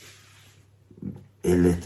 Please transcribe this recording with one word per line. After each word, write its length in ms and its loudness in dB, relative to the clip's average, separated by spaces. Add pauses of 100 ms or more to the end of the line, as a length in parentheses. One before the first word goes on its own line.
(1400)
el, 440 2